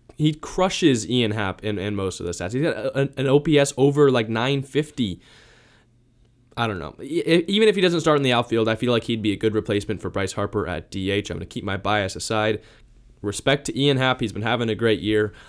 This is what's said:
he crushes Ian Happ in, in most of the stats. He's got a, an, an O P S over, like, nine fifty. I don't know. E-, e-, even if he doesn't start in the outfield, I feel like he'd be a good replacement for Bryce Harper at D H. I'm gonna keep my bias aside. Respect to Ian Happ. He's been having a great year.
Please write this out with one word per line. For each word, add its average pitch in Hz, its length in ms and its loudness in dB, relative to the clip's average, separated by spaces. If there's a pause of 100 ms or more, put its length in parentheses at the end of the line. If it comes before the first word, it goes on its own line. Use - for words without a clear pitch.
(160)
he 151 180 2
crushes 156 760 2
Ian 117 220 2
Happ 101 300 -4
in, 104 160 -4
in 101 160 -4
most 95 280 -4
of 87 40 -6
the 90 60 -4
stats. 92 220 -6
He's 135 100 -2
got 156 100 0
a, 131 260 -4
an, 139 180 -2
an 131 100 -2
O 143 140 4
P 147 180 4
S 139 160 2
over, 143 340 6
like, 117 200 2
nine 131 340 0
fifty. 135 560 -2 (1400)
I 117 120 -4
don't 98 120 -6
know. 76 220 -10
E-, 160 240 -4
e-, 170 240 4
even 208 180 4
if 196 80 4
he 196 60 0
doesn't 175 180 2
start 156 160 4
in 143 80 2
the 127 80 2
outfield, 113 380 2
I 113 60 0
feel 120 180 0
like 113 100 0
he'd 117 180 -4
be 101 120 0
a 98 40 -4
good 107 160 0
replacement 104 480 -2
for 92 80 -6
Bryce 98 220 -4
Harper 101 380 -4
at 82 200 -8
D 95 220 -4
H. 101 180 -2
I'm 90 60 -8
gonna 92 100 -10
keep - 200 -10
my 98 100 -4
bias 98 400 -2
aside. 107 460 -2 (600)
Respect 135 440 0
to - 120 -4
Ian 139 200 2
Happ. 131 240 0
He's 107 100 -2
been 101 100 -8
having 117 280 -2
a 107 60 -2
great 110 260 2
year. 107 320 0 (160)